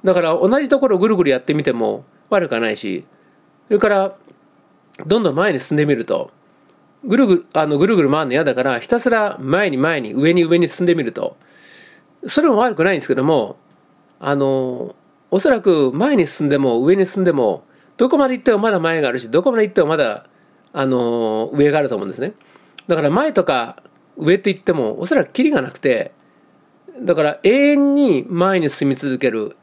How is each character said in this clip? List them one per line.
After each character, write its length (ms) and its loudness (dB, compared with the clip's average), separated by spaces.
だ 100 2
か 80 2
ら 140 0
同 240 2
じ 100 -4
と 100 2
こ 100 2
ろ 80 2
を 20 0
ぐ 80 2
る 80 2
ぐ 100 2
る 40 2
や 100 2
っ 20 -6
て 120 -4
み 100 -2
て 80 0
も 320 -4
悪 200 0
く 60 -4
は 40 -2
な 100 -2
い 80 -4
し、 280 -8
そ 60 0
れ 60 2
か 100 2
ら 260 0
ど 140 0
ん 40 -2
ど 80 2
ん 40 -6
前 180 0
に 60 -4
進 160 -4
ん 20 2
で 80 2
み 100 2
る 100 -6
と、 260 -4
ぐ 120 0
る 80 4
ぐ 100 4
る、 180 -4
あ 140 0
の、 100 0
ぐ 100 2
る 80 2
ぐ 80 2
る 60 2
回 120 0
る 60 -4
の 60 -4
嫌 100 2
だ 120 0
か 80 -2
ら、 160 0
ひ 80 -12
た 120 0
す 100 0
ら 300 -2
前 300 0
に 80 -4
前 220 0
に、 140 -8
上 200 2
に 120 2
上 120 2
に 120 2
進 160 -4
ん 20 2
で 80 2
み 80 -2
る 80 -4
と、 240 -8
そ 160 0
れ 60 2
も 100 4
悪 180 0
く 80 -2
な 80 2
い 40 0
ん 20 -4
で 40 -6
す 60 -10
け 80 0
ど 80 -2
も、 340 0
あ 160 -4
の、 600 -2
お 80 2
そ 100 2
ら 100 2
く 340 2
前 220 0
に 100 4
進 200 -4
ん 40 0
で 80 2
も 260 2
上 120 4
に 100 0
進 180 -4
ん 20 2
で 80 2
も、 320 0
ど 120 2
こ 80 2
ま 100 2
で 80 -2
行 60 -12
っ 20 -20
て 80 4
も 80 2
ま 120 0
だ 80 0
前 220 0
が 80 0
あ 20 -2
る 80 -4
し、 100 -12
ど 140 2
こ 80 2
ま 60 -2
で 60 2
行 80 -2
っ 20 -20
て 80 2
も 60 2
ま 100 0
だ、 280 -2
あ 140 -2
の、 680 -2
上 180 2
が 80 0
あ 20 0
る 80 -2
と 60 -4
思 100 -6
う 20 -8
ん 20 -8
で 60 -12
す 60 -10
ね。 120 -8
だ 80 0
か 60 -2
ら 80 0
前 240 0
と 100 2
か 400 -4
上 200 2
と 120 -2
言 60 -2
っ 20 -20
て 160 -2
も、 260 -4
お 60 -8
そ 100 -2
ら 100 2
く 60 -20
キ 120 -2
リ 80 2
が 100 0
な 100 -8
く 60 -20
て、 340 -2
だ 140 0
か 80 0
ら 200 -2
永 280 4
遠 240 2
に 320 2
前 320 0
に 100 0
進 200 -2
み 60 0
続 220 -4
け 140 0
る 320 -8